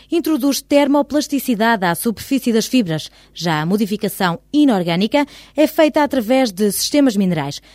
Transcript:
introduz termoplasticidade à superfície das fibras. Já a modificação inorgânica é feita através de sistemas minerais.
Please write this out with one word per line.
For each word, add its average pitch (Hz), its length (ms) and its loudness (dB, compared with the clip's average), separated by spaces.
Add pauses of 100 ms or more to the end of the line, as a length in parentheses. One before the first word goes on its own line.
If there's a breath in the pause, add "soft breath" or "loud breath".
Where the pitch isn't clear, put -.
(100)
introduz 285 500 0
termoplasticidade 277 1200 0
à 170 100 2
superfície 240 580 -2
das 220 140 0
fibras. 175 440 -2 (220 soft breath)
Já 160 300 -2
a 160 40 -2
modificação 196 760 -2 (120)
inorgânica 226 720 2 (320 loud breath)
é 302 100 4
feita 302 360 2
através 262 480 0
de 196 220 0
sistemas 269 440 0
minerais. 165 460 -2 (120)